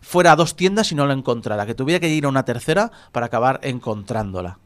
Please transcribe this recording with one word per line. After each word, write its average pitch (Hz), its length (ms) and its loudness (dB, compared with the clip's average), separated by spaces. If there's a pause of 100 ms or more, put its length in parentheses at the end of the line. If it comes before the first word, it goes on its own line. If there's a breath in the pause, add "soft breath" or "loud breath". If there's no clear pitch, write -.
fuera 175 320 4
a 156 40 8
dos 156 200 0
tiendas 196 340 0
y 170 60 -6
no 143 100 2
la 139 80 0
encontrara, 117 520 -4
que 113 80 -6
tuviera 143 260 -2
que 170 80 -2
ir 156 160 0
a 143 40 2
una 135 160 0
tercera 160 460 -2 (220 loud breath)
para 120 140 -4
acabar 120 360 0
encontrándola. 107 1040 -6